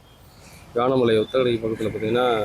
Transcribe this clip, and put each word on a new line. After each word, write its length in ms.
யானமலை 420
ஒத்தக்கடைக்கு 420
பக்கத்துல 300
பாத்தீங்கன்னா, 320